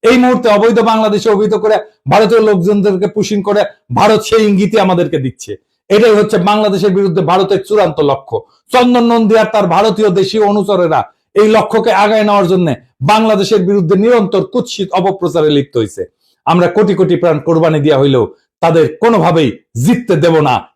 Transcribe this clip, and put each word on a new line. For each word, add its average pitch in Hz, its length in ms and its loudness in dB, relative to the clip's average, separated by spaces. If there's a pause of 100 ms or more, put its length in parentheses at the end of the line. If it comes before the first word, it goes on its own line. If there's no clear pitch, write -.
এই 240 140 4
মুহূর্তে 247 300 2
অবৈধ 214 300 2 (120)
বাংলাদেশে 220 400 0
অবৈধ 208 320 0
করে 214 140 0 (340)
ভারতীয় 220 320 2
লোকজনদেরকে 202 720 0
পুশিং 208 280 -4
করে 202 180 0 (340)
ভারত - 280 2
সেই 220 240 0
ইঙ্গিতই 202 340 0
আমাদেরকে 180 380 -2
দিচ্ছে। 127 340 -10 (380)
এটাই 214 260 4
হচ্ছে 208 200 0 (120)
বাংলাদেশের 208 460 0
বিরুদ্ধে 185 280 -2
ভারতের 190 420 0
চূড়ান্ত 196 360 -2
লক্ষ্য। 139 360 -2 (340)
চন্দন 247 360 2
নন্দী 226 300 0
আর 214 160 2
তার 208 160 0
ভারতীয় 208 420 0
দেশীয় 190 360 -2
অনুচরেরা 185 540 0 (340)
এই 214 140 2
লক্ষ্যকে 220 480 0
আগায় 214 300 0
নেওয়ার 202 220 0
জন্য 180 200 0 (360)
বাংলাদেশের 208 640 0
বিরুদ্ধে 196 300 0
নিরন্তর 208 540 0
কুৎসিত 202 420 -6
অপপ্রচারে 175 580 -2
লিপ্ত 143 260 -2
হইছে। 107 260 -6 (440)
আমরা 175 220 2
কোটি 196 260 0
কোটি 175 220 0
প্রাণ 170 280 0
কোরবানি 160 360 0
দিয়া 139 200 0
হইলেও 131 240 2 (380)
তাদের 151 220 2 (140)
কোনোভাবেই 170 500 2 (300)
জিততে 214 380 0
দেব 160 240 2
না। 135 140 0 (220)